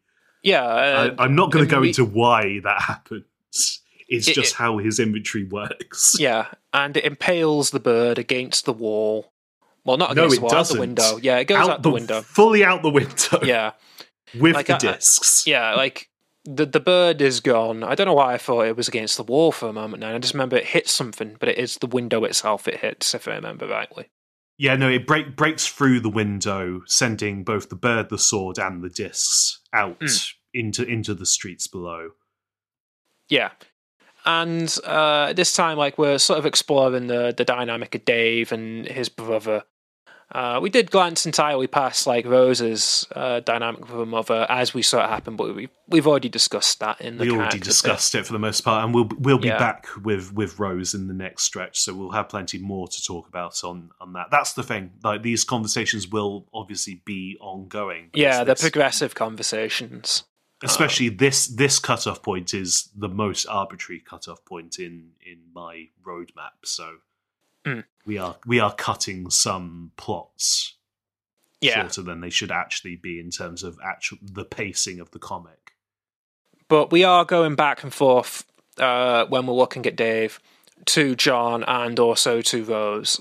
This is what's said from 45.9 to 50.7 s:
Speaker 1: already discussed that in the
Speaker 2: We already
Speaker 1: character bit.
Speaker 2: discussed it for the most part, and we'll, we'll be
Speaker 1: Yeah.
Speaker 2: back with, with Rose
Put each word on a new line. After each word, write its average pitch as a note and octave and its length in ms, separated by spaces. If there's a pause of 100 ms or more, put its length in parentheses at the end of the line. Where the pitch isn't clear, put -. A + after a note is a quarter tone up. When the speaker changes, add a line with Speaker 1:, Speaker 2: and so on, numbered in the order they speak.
Speaker 1:
already C3+ 200
discussed - 520
that G#2+ 200
in A#2 180
the A#2 80
Speaker 2:
We A#2+ 40
already A2+ 120
Speaker 1:
character A2 160
bit. F2+ 80
Speaker 2:
discussed - 500
it G2+ 100
for - 60
the A2 80
most G#2+ 220
part, A2 220
and A#2 80
we'll, A#2+ 160 (100)
we'll C3+ 200
be A#2 80
Speaker 1:
Yeah. A2 120
Speaker 2:
back A#2 280 (160)
with, G2 300
with G2 260
Rose F#2 360